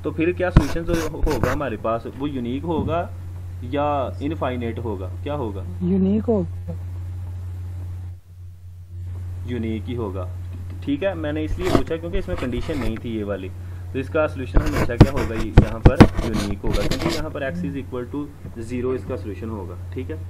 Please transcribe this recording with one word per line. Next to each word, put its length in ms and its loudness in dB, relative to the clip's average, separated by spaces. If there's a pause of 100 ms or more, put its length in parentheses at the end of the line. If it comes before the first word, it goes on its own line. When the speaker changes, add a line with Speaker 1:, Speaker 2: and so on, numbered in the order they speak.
Speaker 1:
तो 80 -2
फिर 240 2
क्या 140 0
सॉल्यूशन 340 6
जो 100 2 (160)
होगा 420 2
हमारे 240 -2
पास, 300 -2 (120)
वो 80 -4
यूनिक 380 -4
होगा 340 0 (680)
या 220 0 (360)
इनफाइनाइट 560 -2
होगा, 280 -4 (160)
क्या 120 -4
होगा? 300 -4 (180)
Speaker 2:
यूनिक 420 2
होगा। 500 0 (2750)
Speaker 1:
यूनिक 380 -4
ही 100 -6
होगा, 340 -4 (560)
ठीक 180 -2
है। 120 0
मैंने 300 -2
इसलिए 260 0
पूछा 260 2
क्योंकि 220 -4
इसमें 180 -2
कंडीशन 420 -2
नहीं 260 0
थी 120 -4
ये 80 -2
वाली, 240 -4 (440)
तो 60 -4
इसका 280 0
सॉल्यूशन 340 4
हमेशा 360 0
क्या 160 12
होगा, 220 0
ये 180 -2 (100)
यहाँ 180 0
पर 240 12 (220)
यूनिक 360 0
होगा, 240 2
क्योंकि 300 0
यहाँ 140 -4
पर 200 -2
X 140 -4
is 180 -4
equal 300 -4
to 140 -4 (440)
zero 240 0
इसका 220 -4
सॉल्यूशन 340 -6
होगा, 280 -8 (160)
ठीक 160 -6
है 80 -6 (120)